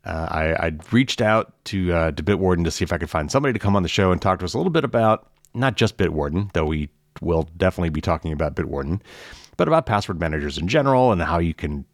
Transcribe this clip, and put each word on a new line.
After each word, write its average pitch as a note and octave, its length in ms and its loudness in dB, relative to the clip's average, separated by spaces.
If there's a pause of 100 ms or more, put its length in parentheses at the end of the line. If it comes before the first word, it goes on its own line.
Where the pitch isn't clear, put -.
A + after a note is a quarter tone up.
uh, E2 260 -6
I, D#2+ 360 0
I E2 60 -2 (180)
reached B2 300 2
out A2 320 2 (140)
to, F#2 260 -2
uh, E2 200 2
to D#2 100 -6
Bitwarden F#2 420 2
to D#2+ 60 0
see - 120 -4
if F2 100 -2
I F2 60 0
could E2+ 120 -4
find D#2 200 -2
somebody C#3 220 2
to G#2+ 60 -2
come G2+ 180 2
on F#2+ 60 2
the E2+ 80 -2
show F#2+ 200 2
and F2 120 2
talk F#2 160 2
to F#2 80 -6
us F2 80 -6
a - 20 -2
little E3+ 160 0
bit D#3 120 2
about A2 440 2 (240)
not A#2+ 240 -2
just - 220 0
Bitwarden, E2 560 -2
though D#2+ 100 2
we D#2 240 -2 (320)
will D#2+ 220 0 (160)
definitely E2+ 320 0
be D2+ 100 -2
talking D#2+ 320 -2
about D2 220 -2
Bitwarden, D2 480 -4 (560)
but D#3+ 100 0
about D#3+ 160 2
password G2+ 340 -2
managers D2+ 380 -2
in E2 100 -4
general B2+ 460 4
and F2 80 2
how E2 180 0
you E2+ 140 0
can D2 420 -6